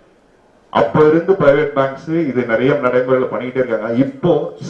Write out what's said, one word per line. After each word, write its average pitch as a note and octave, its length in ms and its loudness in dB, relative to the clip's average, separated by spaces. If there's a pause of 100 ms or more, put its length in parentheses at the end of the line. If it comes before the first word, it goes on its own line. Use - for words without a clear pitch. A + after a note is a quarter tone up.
(680)
அப்ப A#2 300 0
இருந்து E3 340 4
பிரைவேட் C#3+ 460 2
பேங்க்ஸ் D#3+ 480 -2
இது B2+ 180 -2
நிறைய A#2 280 2
நடைமுறையில B2+ 580 0
பண்ணிக்கிட்டே B2 360 -4
இருக்காங்க. A2+ 260 -4
இப்போ C#3 600 0 (160)